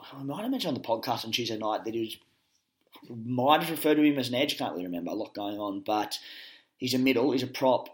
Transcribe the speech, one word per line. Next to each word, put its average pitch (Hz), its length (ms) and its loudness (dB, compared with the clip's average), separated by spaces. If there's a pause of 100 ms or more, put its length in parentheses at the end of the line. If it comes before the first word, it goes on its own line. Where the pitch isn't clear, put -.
(180)
we 135 60 -10
might 147 180 -6
have 240 80 -4
mentioned 196 260 -2
on 107 60 -6
the - 60 -8
podcast 113 360 -2
on 110 80 -6
Tuesday 113 260 -2
night 107 260 -2
that 110 100 -6
he 113 60 -6
was, 113 160 -8 (1080)
might 127 360 4
have 170 100 -2
referred 151 240 4
to 147 80 6
him 147 160 6
as 120 100 -2
an 123 60 -2
edge. 147 200 2
I - 40 -8
can't 117 140 -4
really 87 140 -6
remember, 87 240 -6
a 82 40 -4
lot 107 200 -8
going 104 240 -6
on, 101 220 -6
but 104 380 -2 (580)
he's 127 180 -2
a 127 40 2
middle, 127 340 4
he's 123 100 0
a 127 40 -2
prop, 127 480 0